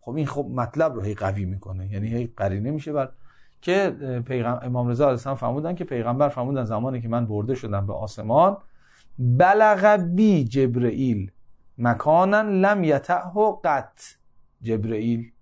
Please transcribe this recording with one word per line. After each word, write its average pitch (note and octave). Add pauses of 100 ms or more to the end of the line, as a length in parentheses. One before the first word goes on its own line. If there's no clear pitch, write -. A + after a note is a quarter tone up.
خب A#2+
این D#3
خب B2+
مطلب B2+
رو G#2
هی G2+
قوی G2
می‌کنه، F#2+
یعنی G2+
هی A#2
قرینه G2+
می‌شه D3+
بر C3+ (520)
که، F3+
اه، B2+
پیغم-، B2
امام B2
رضا A#2+
علیه C3+
السلام B2
فرمودن C#3+
که F3
پیغمبر C3
فرمودن C3
زمانی A#2
که A#2
من A#2+
برده G#2+
شدم G2+
به G#2
آسمان، A#2+ (640)
بلغ F#3 (300)
بی G3
جبرئیل A#2+ (460)
مکانا D#3+
لم G3
یطعه F3 (120)
قط F3+ (640)
جبرئیل. A2+ (100)